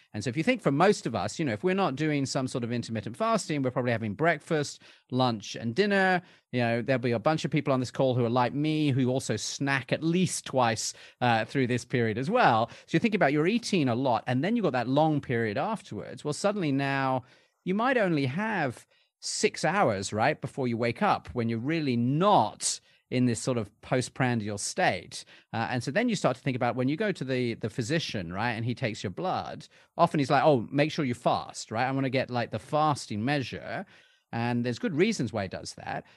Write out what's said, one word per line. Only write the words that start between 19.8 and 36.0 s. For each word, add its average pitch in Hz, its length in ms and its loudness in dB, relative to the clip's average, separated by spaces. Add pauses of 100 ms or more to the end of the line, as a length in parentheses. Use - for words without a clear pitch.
right, 120 280 2
before 131 280 -4
you 117 80 -2
wake 117 260 -2
up, 160 300 2
when 117 160 -2
you're 117 100 -2
really 139 380 -2
not 139 840 2 (300)
in 127 160 2
this 117 140 0
sort 127 180 -2
of 107 120 -6 (120)
postprandial 120 760 -2
state. - 640 -2 (280)
Uh, 113 180 -2
and 120 120 -2
so - 80 -4
then 214 180 0
you 214 80 0
start - 200 0
to - 60 -20
think 127 140 -2
about 120 200 0
when 127 120 0
you 151 80 0
go 208 160 -2
to - 120 -6
the, 127 300 -2
the 113 160 -6
physician, 110 640 -4
right, 113 200 -2
and 110 120 -6
he 120 100 -2
takes 110 300 -6
your 104 60 -4
blood, 120 580 -6 (280)
often 165 220 4
he's 135 120 0
like, 135 140 4
"Oh, 143 260 4
make 147 200 2
sure 156 140 -2
you 120 100 0
fast," - 560 -4
right? 117 160 0
"I 135 60 -2
wanna 135 180 -2
get, 120 200 -2
like, 120 200 -2
the 113 80 -6
fasting 147 680 0
measure." 131 600 -4 (460)
And 120 320 -2
there's 120 160 -4
good 220 140 -4
reasons 147 380 0
why 104 120 -2
he 92 40 -6
does 82 260 -10
that. - 300 -8 (120)